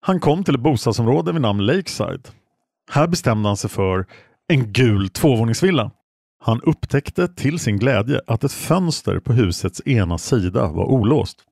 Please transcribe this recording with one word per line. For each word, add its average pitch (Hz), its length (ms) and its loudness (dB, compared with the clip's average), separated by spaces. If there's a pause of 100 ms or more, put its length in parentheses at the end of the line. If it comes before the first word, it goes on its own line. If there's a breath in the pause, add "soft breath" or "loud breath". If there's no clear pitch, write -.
Han 190 140 0
kom 160 240 0
till 147 100 2
ett 131 60 0
bostadsområde 131 720 0
vid 165 100 0
namn 101 240 0
Lakeside. 107 640 -4 (640)
Här 151 180 2
bestämde 110 400 0
han 101 80 0
sig 104 140 -6
för 95 360 -2 (420 soft breath)
en 127 240 0
gul 101 360 2
tvåvåningsvilla. 117 840 0 (540)
Han 113 180 0
upptäckte - 680 -2
till 160 300 -4
sin 107 200 -2
glädje 120 480 0
att - 180 -2
ett 139 80 0
fönster 160 680 -2
på - 120 -2
husets 95 540 0
ena 95 320 2
sida 101 500 0
var 82 160 -2
olåst. 117 680 0